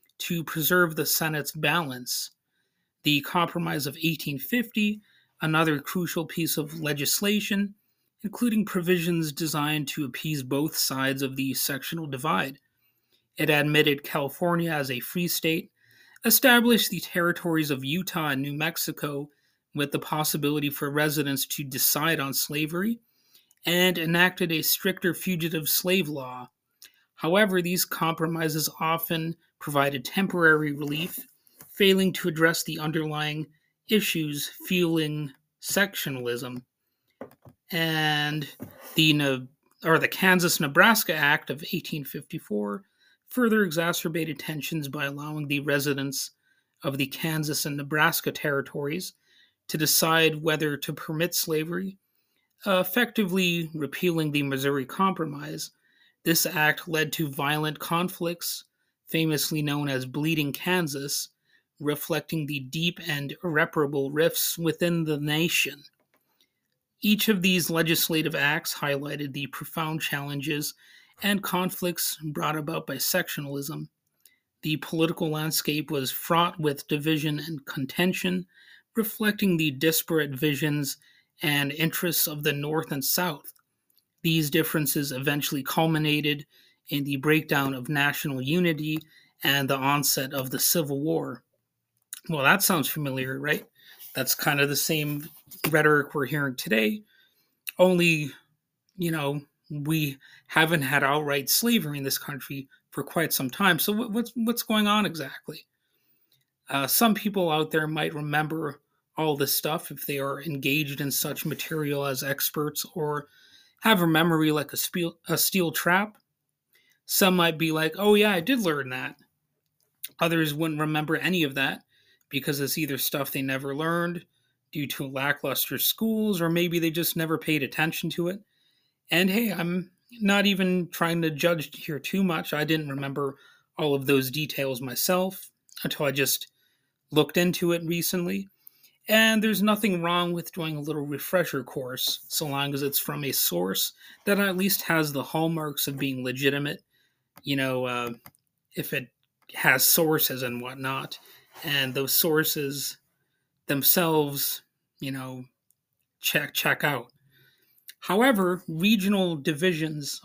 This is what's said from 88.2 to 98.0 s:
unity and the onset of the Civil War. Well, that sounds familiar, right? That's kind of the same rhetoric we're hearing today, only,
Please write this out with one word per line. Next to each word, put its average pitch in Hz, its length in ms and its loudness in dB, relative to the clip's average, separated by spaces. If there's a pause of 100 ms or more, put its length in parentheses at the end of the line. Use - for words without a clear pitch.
unity 156 580 0 (460)
and 139 240 2
the 139 80 2
onset 139 560 0
of 131 180 -6
the 135 80 -4
Civil 143 440 0
War. 147 400 -4 (880)
Well, 147 120 -2
that 180 200 6
sounds 165 260 2
familiar, 131 500 -4
right? 147 280 -2 (480)
That's 131 200 0
kind 143 260 2
of 143 100 4
the 139 60 -2
same 147 520 -2 (400)
rhetoric 151 460 4
we're 143 100 0
hearing 135 320 -2
today, 214 460 0 (760)
only, 175 520 4 (640)